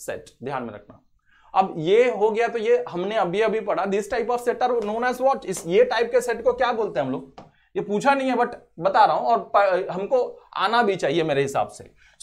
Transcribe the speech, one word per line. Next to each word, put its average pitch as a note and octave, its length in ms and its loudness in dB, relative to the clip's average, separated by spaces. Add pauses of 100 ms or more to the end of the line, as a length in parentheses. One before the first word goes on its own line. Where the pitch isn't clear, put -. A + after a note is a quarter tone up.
set, - 260 -12 (100)
ध्यान C3 200 -6
में A2 100 -12
रखना। - 300 -20 (520)
अब F#3+ 220 2
ये G#3+ 340 4
हो G#3+ 200 2
गया, A3+ 160 0
तो A3 120 -6
ये A#3 300 2
हमने F#3 260 -6
अभी G3 260 0
अभी A3 180 0
पढ़ा, G3+ 260 -2
this G3+ 200 -2
type A#3 220 -4
of A#3+ 120 -2
set A#3+ 200 -2
are B3 220 2
known A#3 320 -2
as B3 80 -6
what? C4+ 240 2
इस, - 220 -6
ये G3 160 6
टाइप A#3 280 0
के B3+ 100 2
सेट A3+ 220 -4
को B3 100 2
क्या B3 180 0
बोलते G3+ 280 -4
हैं C3+ 80 -2
हम B2+ 40 -4
लोग? D3+ 220 -10 (420)
ये G3 60 -2
पूछा G#3 320 2
नहीं C4 160 0
है, B3 60 0
but A#3+ 140 0 (300)
बता G3 260 4
रहा D#3 100 2
हूं, A#3+ 120 -2
और A#3 280 0
प-, F#3+ 360 2
हमको F#3 680 -2
आना A3 260 2
भी G3 120 2
चाहिए D#3+ 280 0
मेरे C#3+ 180 2
हिसाब C3+ 260 -2
से। - 240 -20 (320)